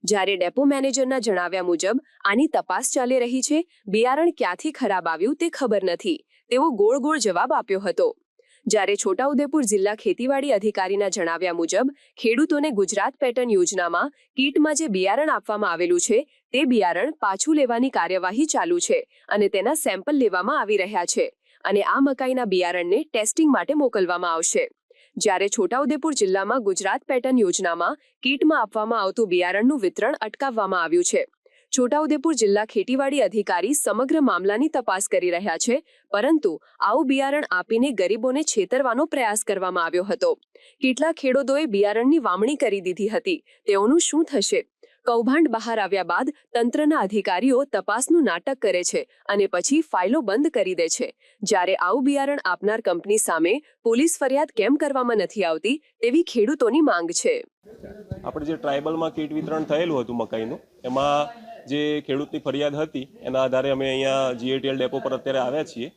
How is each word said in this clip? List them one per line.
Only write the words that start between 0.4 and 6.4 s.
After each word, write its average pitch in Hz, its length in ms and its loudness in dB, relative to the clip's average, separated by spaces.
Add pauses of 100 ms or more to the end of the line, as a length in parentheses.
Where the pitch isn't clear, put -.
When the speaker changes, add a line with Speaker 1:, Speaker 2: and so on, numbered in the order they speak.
Speaker 1:
મેનેજરના 269 540 0
જણાવ્યા 185 440 -2
મુજબ 180 380 0 (240)
આની 220 220 2
તપાસ 208 480 -2
ચાલી 254 240 2
રહી 240 240 -2
છે, 302 220 0 (220)
બિયારણ 247 440 2
ક્યાંથી 233 420 -4
ખરાબ 190 360 -2
આવ્યું 175 280 0
તે 339 120 -2
ખબર 214 360 0
નથી, 175 400 -2 (260)